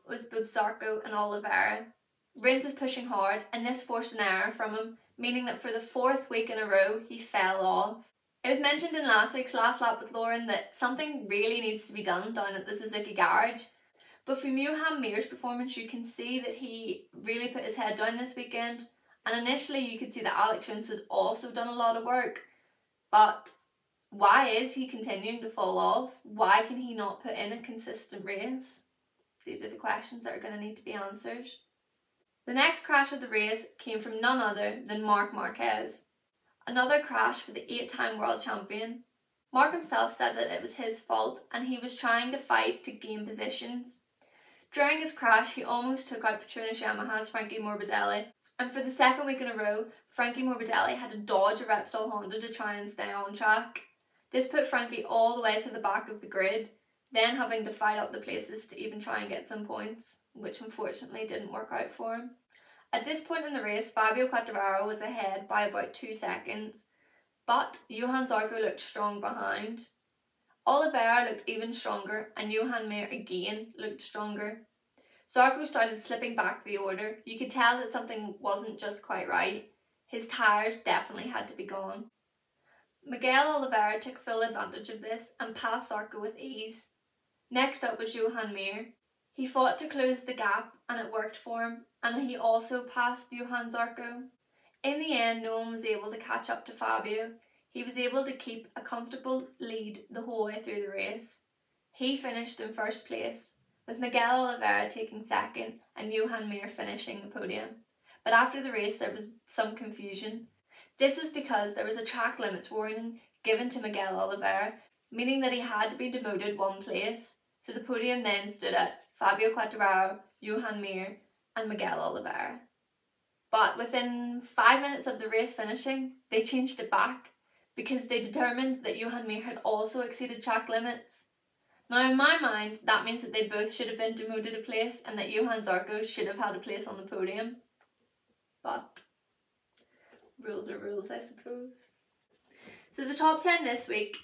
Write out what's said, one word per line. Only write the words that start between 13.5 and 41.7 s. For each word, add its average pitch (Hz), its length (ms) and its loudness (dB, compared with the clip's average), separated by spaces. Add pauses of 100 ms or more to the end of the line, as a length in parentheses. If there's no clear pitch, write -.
But 269 140 0
from 269 180 0
Johan 302 440 0
Mir's 220 240 -2
performance, 247 520 -6
you 226 100 -8
can 233 160 -8
see 240 360 0
that 240 160 -6
he 226 580 -8
really 233 340 -4
put 247 160 -6
his 220 140 -4
head 214 200 0
down 233 200 0
this 247 180 -2
weekend, 233 480 -6 (420)
and 226 120 0
initially 269 420 0
you 226 200 -2
could - 140 -4
see 233 80 -4
that - 160 0
Alex 320 320 2
Rins 226 200 -4
has 220 200 -6
also 220 420 2
done 233 160 -4
a 240 60 -4
lot 233 240 4
of 226 80 -4
work, 240 380 0 (680)
but 208 400 8 (580)
why 208 380 10
is 240 280 2
he 262 120 -2
continuing 226 540 -4
to 220 80 -6
fall 185 280 0
off? - 460 4
Why 208 440 6
can 247 100 -6
he 240 160 -6
not 202 280 -4
put - 120 -6
in 208 180 -4
a 233 60 -6
consistent 226 640 -6
race? 233 640 -6 (600)
These 208 180 -10
are 214 60 -8
the 214 60 -14
questions - 480 -4
that - 100 -4
are - 80 -10
gonna 208 180 -8
need 214 180 -8
to - 80 -16
be 214 80 -8
answered. 214 540 -8 (1000)
The 247 80 -6
next 311 320 4
crash 277 260 6
of 277 80 -4
the 247 80 -10
race 214 400 2 (120)
came 220 200 -4
from 220 220 -6
none 254 180 4
other 208 460 0
than 208 180 -4
Marc 208 300 4
Marquez. - 760 -2 (580)
Another 254 360 6
crash - 380 2
for - 120 -10
the - 220 -10
eight-time 117 440 -2
world 113 240 2
champion. 208 640 -6 (500)
Marc 294 180 6
himself 302 400 2
said 226 260 2
that 113 160 0
it - 80 -4
was - 140 -2
his 226 240 -2
fault 226 440 -2 (100)
and 247 140 -4
he 254 100 -2